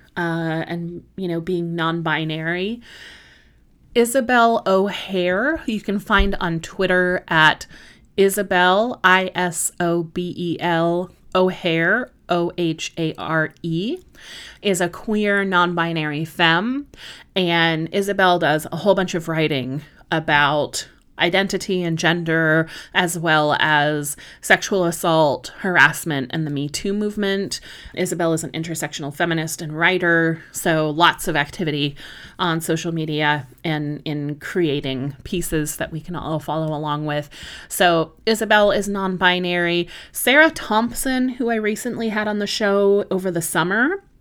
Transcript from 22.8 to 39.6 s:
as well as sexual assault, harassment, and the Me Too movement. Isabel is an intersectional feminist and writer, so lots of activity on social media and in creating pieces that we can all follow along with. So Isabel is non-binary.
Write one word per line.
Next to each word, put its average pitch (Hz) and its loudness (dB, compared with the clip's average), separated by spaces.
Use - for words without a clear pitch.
as 180 0
well 156 2
as 147 2
sexual 185 0
assault, 160 2
harassment, 151 2
and 160 -2
the 151 -4
Me 143 -4
Too 196 -4
movement. 202 -2
Isabel 170 0
is 160 -2
an 147 -10
intersectional 156 -6
feminist 160 -2
and 151 -8
writer, 165 2
so 156 0
lots 160 2
of 160 0
activity 147 -2
on 165 -2
social 165 -2
media 151 0
and 151 -4
in 147 -4
creating 139 -2
pieces 156 -4
that - -6
we 160 -8
can 165 -10
all 151 -4
follow 156 -4
along 151 -4
with. 147 -4
So - 2
Isabel 214 4
is 202 0
non-binary. 180 0